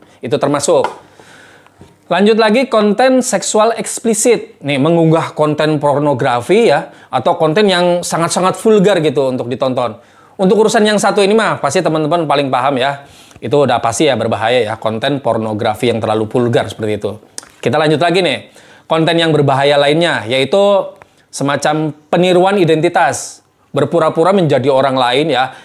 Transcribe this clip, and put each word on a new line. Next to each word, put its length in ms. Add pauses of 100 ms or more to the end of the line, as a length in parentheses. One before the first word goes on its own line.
(220)
Itu 160
termasuk. 480 (1200)
Lanjut 320
lagi, 320
konten 480
seksual 560
eksplisit. 880
Nih, 160
mengunggah 560
konten 480
pornografi 880
ya, 240 (160)
atau 240
konten 320
yang 400
sangat-sangat 560
vulgar 400
gitu 240
untuk 240
ditonton. 480 (420)
Untuk 160
urusan 320
yang 80
satu 240
ini 160
mah, 240
pasti 240
teman-teman 400
paling 240
paham 320
ya. 240 (400)
Itu 240
udah 160
pasti 240
ya 80
berbahaya 560
ya, 80
konten 400
pornografi 720
yang 80
terlalu 320
vulgar 320
seperti 320
itu. 240 (400)
Kita 160
lanjut 240
lagi 240
nih, 240 (400)
konten 320
yang 160
berbahaya 400
lainnya, 480
yaitu 720 (320)
semacam 640 (160)
peniruan 480
identitas. 880 (240)
Berpura-pura 640
menjadi 400
orang 240
lain 320
ya, 240 (120)